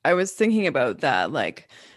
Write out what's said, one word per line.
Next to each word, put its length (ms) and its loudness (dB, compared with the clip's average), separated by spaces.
I 80 4
was 200 0
thinking 340 2
about 340 -2
that, 320 0
like, 380 -6